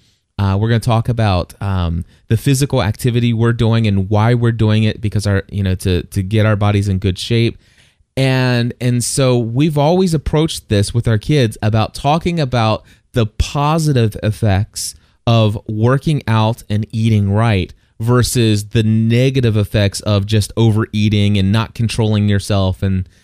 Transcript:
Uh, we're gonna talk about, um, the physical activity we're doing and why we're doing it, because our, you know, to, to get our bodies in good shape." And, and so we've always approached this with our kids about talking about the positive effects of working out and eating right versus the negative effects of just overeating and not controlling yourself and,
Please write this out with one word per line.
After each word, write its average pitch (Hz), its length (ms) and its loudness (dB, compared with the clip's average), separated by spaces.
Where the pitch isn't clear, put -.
Uh, 98 200 0
we're 110 100 0
gonna 117 120 2
talk 113 280 0
about, 107 520 -2
um, 87 440 -2
the 113 100 2
physical 135 440 0
activity 117 520 0
we're 117 180 2
doing 113 340 0
and 98 220 0
why 107 240 2
we're 120 200 2
doing 110 320 2
it, - 180 -2
because 107 240 -2
our, 98 240 0
you 101 120 -4
know, 92 120 0
to, 92 300 -2
to - 180 -4
get 104 240 0
our 107 100 2
bodies 104 320 0
in 95 100 0
good 92 200 -2
shape." 117 400 -2
And, 127 640 0
and 123 240 0
so 127 320 0
we've 127 400 0
always 170 380 2
approached - 560 -2
this 101 240 0
with 120 120 -2
our 113 120 2
kids 135 420 0
about 107 340 -2
talking 165 460 -2
about 120 440 -2
the 113 140 0
positive 143 960 0
effects 101 720 -2
of 110 380 2
working 127 600 0
out 110 420 0
and 107 220 -2
eating 107 400 2
right 104 420 0
versus 110 720 2
the 110 160 0
negative 117 720 2
effects 101 460 0
of 101 220 0
just 104 320 -2
overeating 104 800 2
and 95 140 2
not 110 240 -2
controlling 107 540 0
yourself 98 520 0
and, 95 280 -2